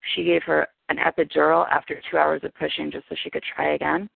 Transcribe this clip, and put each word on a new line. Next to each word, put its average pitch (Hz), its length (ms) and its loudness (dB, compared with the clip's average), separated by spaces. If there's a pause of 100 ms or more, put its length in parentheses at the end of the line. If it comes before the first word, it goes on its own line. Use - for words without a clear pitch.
(160)
she 175 80 -2
gave 170 200 4
her 156 240 0 (220)
an - 80 0
epidural 160 720 2
after - 400 -2
two 175 80 -2
hours 151 260 2
of - 120 -8
pushing 151 340 -4
just 156 200 -10
so - 140 -8
she - 60 -8
could 156 140 -6 (120)
try 147 180 0
again. 156 420 -2